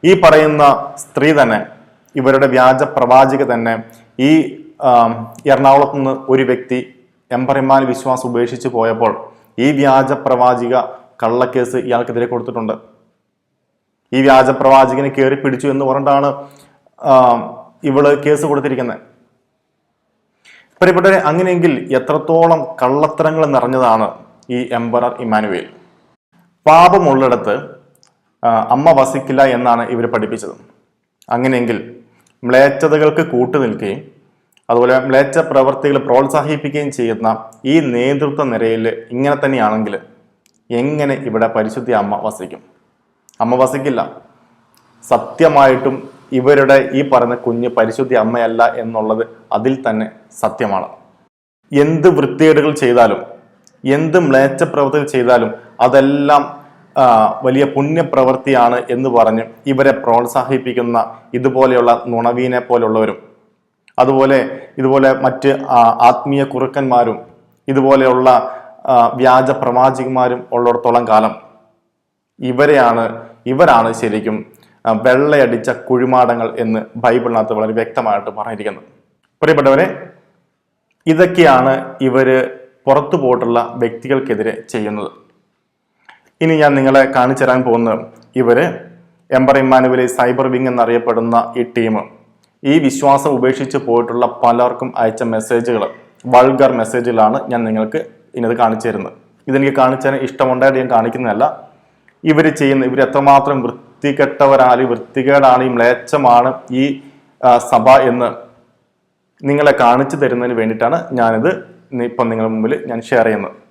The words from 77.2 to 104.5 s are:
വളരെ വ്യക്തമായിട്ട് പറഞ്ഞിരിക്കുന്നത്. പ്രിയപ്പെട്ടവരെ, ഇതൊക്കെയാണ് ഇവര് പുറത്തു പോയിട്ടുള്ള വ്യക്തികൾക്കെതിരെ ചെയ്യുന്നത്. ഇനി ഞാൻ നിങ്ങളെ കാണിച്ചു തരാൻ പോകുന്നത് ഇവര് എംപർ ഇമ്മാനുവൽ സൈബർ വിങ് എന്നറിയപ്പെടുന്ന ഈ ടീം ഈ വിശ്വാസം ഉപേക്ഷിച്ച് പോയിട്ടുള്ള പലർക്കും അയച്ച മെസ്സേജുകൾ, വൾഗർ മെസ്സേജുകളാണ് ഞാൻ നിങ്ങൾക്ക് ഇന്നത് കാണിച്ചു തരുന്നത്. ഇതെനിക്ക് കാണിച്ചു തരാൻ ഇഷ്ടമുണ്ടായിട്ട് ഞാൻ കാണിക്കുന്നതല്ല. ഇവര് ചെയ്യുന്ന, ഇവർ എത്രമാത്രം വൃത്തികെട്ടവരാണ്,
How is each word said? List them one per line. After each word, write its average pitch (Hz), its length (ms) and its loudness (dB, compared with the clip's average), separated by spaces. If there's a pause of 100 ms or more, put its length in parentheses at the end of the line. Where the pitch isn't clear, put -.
വളരെ 110 200 -4
വ്യക്തമായിട്ട് 110 580 -4
പറഞ്ഞിരിക്കുന്നത്. 104 540 -10 (580)
പ്രിയപ്പെട്ടവരെ, 147 640 2 (960)
ഇതൊക്കെയാണ് 160 960 2
ഇവര് 131 500 0 (340)
പുറത്തു 143 320 0
പോയിട്ടുള്ള 120 600 -2
വ്യക്തികൾക്കെതിരെ 117 920 -4
ചെയ്യുന്നത്. 107 440 -8 (1300)
ഇനി 160 160 0
ഞാൻ 147 180 2
നിങ്ങളെ 135 300 4
കാണിച്ചു 135 400 0
തരാൻ 127 180 0
പോകുന്നത് 117 440 -2 (300)
ഇവര് 131 440 0 (500)
എംപർ 131 280 2
ഇമ്മാനുവൽ 127 480 2
സൈബർ 123 400 -2
വിങ് 127 220 -2
എന്നറിയപ്പെടുന്ന 117 920 0
ഈ 120 40 -2
ടീം 113 640 -4 (400)
ഈ 143 140 2
വിശ്വാസം 139 520 0
ഉപേക്ഷിച്ച് 131 460 -2
പോയിട്ടുള്ള 120 680 -2
പലർക്കും 120 540 0
അയച്ച 110 240 -2
മെസ്സേജുകൾ, 113 680 -2 (360)
വൾഗർ 131 460 4
മെസ്സേജുകളാണ് 117 760 0
ഞാൻ 120 160 -4
നിങ്ങൾക്ക് 110 420 -4 (280)
ഇന്നത് 120 220 -4
കാണിച്ചു 113 320 -2
തരുന്നത്. 101 240 -8 (360)
ഇതെനിക്ക് 135 280 0
കാണിച്ചു 131 320 0
തരാൻ 135 120 -4
ഇഷ്ടമുണ്ടായിട്ട് 131 580 0
ഞാൻ 127 120 -4
കാണിക്കുന്നതല്ല. 117 800 -2 (560)
ഇവര് 156 320 2
ചെയ്യുന്ന, 135 280 0
ഇവർ 131 160 -2
എത്രമാത്രം 139 600 2
വൃത്തികെട്ടവരാണ്, 135 1200 0